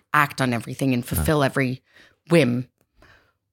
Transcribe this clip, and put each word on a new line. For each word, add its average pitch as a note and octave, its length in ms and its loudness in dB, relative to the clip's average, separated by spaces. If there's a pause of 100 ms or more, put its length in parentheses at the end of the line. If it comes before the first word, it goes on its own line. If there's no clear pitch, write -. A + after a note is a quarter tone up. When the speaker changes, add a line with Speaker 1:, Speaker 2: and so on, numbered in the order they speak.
(120)
Speaker 1:
act D3 280 0
on B2+ 120 0
everything B2+ 420 -2
and A#2+ 80 -2
Speaker 2:
No. - 40 -10
Speaker 1:
fulfill D3 360 0
every C3 400 -2 (460)
whim. B2+ 400 2 (840)